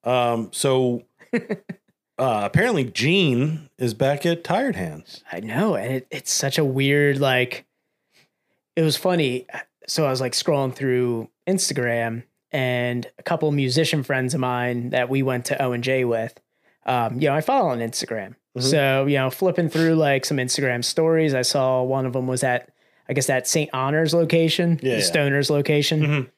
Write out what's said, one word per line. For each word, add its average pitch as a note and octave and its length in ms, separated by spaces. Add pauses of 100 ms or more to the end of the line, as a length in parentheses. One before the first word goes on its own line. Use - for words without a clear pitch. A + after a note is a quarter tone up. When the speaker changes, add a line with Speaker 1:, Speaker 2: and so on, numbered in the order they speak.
Speaker 1:
Um, A#2+ 500
so, C3 500 (160)
Speaker 2:
<laughs> - 140
Speaker 1:
uh, - 1080
apparently C#3+ 400
Gene D3+ 840 (100)
is A#2 160
back C#3+ 320
at E3+ 160
Tired A3+ 320
Hands. D#2+ 560
Speaker 2:
I E2+ 80
know. C#3 360
And A#2 200
it, C3 160
it's C#3 200
such - 280
a D#3 40
weird, C#3 560
like, B2+ 460 (1080)
it E3 80
was D3 120
funny. C#3+ 520 (400)
So D#3+ 180
I C3+ 60
was, C3 100
like, B2 120
scrolling C#3 420
through B2 540 (180)
Instagram, A#2+ 760 (280)
and B2 680
a - 60
couple D#3 280
musician C#3+ 520
friends C3 320
of C#3+ 40
mine B2 520
that B2 180
we C3+ 140
went B2+ 220
to - 160
O B2+ 120
and A#2+ 100
J C3 220
with, A2+ 340 (460)
um, A#2 340
you D3 80
know, C#3 80
I D#3 60
follow A#3 280
on B2 100
Instagram. A2+ 560 (220)
Speaker 1:
Mm-hmm. B2 40
Speaker 2:
So, C3+ 440
you C#3+ 120
know, C3 120
flipping F3 400
through, E3 260
like, C#3+ 300
some D3 120
Instagram B2 460
stories, D#3+ 520
I B2+ 80
saw C3 400
one C3 220
of B2 80
them B2+ 120
was B2+ 180
at, B2 260 (400)
I C3 40
guess, C3+ 140
that C3 200
Saint - 260
Honors D3 400
location, E3 680
Speaker 1:
Yeah, B2+ 140
Speaker 2:
the G#2 60
Speaker 1:
yeah. - 100
Speaker 2:
Stoners C#3+ 380
location. D3 520
Speaker 1:
Mm-hmm. C#3+ 360